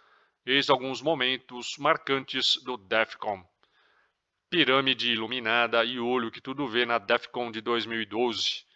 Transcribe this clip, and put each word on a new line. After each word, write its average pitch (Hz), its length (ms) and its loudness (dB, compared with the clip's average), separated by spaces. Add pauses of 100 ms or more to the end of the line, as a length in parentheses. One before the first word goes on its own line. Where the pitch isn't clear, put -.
(460)
Eis 135 240 4
alguns 131 320 2
momentos 127 760 -2
marcantes 135 840 0
do 127 120 -6
DEFCON. 104 720 -2 (1040)
Pirâmide 131 600 2
iluminada 117 760 0
e 123 140 -6
olho 120 320 0
que - 100 -16
tudo 135 260 -6
vê 120 180 0
na 117 120 2
DEFCON 117 540 -2
de 113 100 -8
dois 117 240 -2
mil 113 160 -6
e 110 40 -6
doze. 107 600 -2 (100)